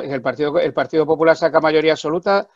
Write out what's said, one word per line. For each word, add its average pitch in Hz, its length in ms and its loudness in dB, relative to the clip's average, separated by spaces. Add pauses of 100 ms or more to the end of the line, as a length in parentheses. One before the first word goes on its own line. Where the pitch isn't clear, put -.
el 135 180 -8
Partido, 147 360 -4
el 156 140 0
Partido 151 320 -2
Popular 156 320 2
saca 160 240 0
mayoría 156 320 2
absoluta, 180 640 -2